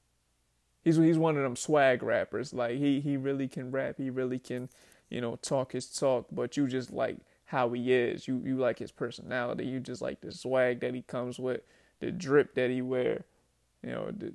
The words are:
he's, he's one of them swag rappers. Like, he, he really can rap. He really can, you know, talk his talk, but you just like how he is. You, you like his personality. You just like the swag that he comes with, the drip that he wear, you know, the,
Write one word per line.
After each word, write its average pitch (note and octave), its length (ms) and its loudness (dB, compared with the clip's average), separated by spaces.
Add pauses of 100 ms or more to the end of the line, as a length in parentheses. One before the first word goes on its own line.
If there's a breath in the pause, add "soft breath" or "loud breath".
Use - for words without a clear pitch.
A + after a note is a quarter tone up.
(840)
he's, D#3+ 140 6
he's E3 220 6
one D#3+ 180 4
of C#3 60 2
them B2 120 0
swag C3+ 460 4
rappers. A2 500 0
Like, B2 280 -2
he, C#3+ 200 4
he C#3+ 160 -2
really C3+ 320 -2
can B2+ 220 -8
rap. C3+ 300 -4
He C3+ 100 -4
really B2+ 300 -2
can, B2 300 -8 (420 loud breath)
you A2+ 100 -4
know, A#2 140 -4
talk C3 380 -2
his B2+ 120 -6
talk, C3 460 0
but A#2+ 260 -4
you C#3+ 100 2
just B2+ 240 -4
like A#2 260 -2 (280 soft breath)
how B2+ 240 0
he B2 240 2
is. A#2+ 340 2
You, B2+ 160 -2
you C3 140 -2
like A#2+ 220 0
his - 120 -8
personality. B2 760 -4
You B2+ 120 -4
just B2+ 220 -8
like C3+ 200 -6
the - 100 -12
swag B2+ 480 2
that B2+ 160 -4
he B2 80 -8
comes B2 340 -6
with, B2+ 240 -4 (380 soft breath)
the A#2+ 120 -4
drip C#3 440 4
that B2+ 160 4
he B2+ 100 0
wear, B2+ 440 0 (580)
you - 80 -8
know, A#2 180 -6
the, - 260 -8